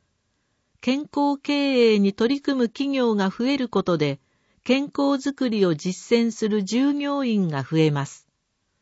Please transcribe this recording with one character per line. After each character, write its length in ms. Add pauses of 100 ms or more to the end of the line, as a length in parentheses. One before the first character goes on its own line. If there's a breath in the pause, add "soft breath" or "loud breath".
(800)
健 200
康 360
経 600
営 20
に 160
取 220
り 40
組 200
む 100
企 260
業 180
が 140
増 200
え 100
る 100
こ 140
と 160
で、 220 (440)
健 200
康 360
づ 140
く 160
り 160
を 80
実 420
践 140
す 180
る 160
従 300
業 300
員 240
が 140
増 140
え 140
ま 160
す。 200 (540)